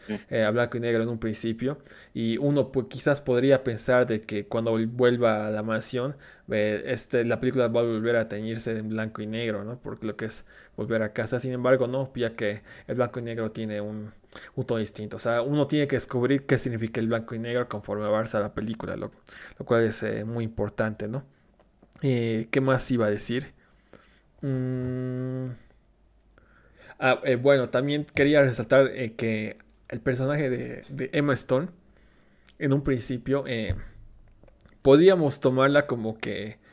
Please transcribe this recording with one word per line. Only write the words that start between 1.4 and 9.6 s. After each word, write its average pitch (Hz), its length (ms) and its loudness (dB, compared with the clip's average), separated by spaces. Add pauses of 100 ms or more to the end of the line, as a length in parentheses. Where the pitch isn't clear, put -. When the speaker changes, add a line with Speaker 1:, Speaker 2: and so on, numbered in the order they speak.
Speaker 2:
Y 113 240 -2
uno, 143 340 0
pues, 123 180 -2
quizás 139 320 0
podría 131 420 4
pensar 123 440 2
de 110 160 -2
que 104 240 -6
cuando 113 300 0 (100)
vuelva 120 600 2
a 107 40 -2
la 107 120 -2
mansión, 120 520 -4 (360)
eh, 107 360 0
este, 120 380 0
la 117 140 0
película 127 280 2
va 117 140 2
a - 20 2
volver 117 340 0
a 110 100 0
teñirse 110 500 -6
en 107 120 -6
blanco 110 320 -6
y 107 60 -6
negro, 110 360 -4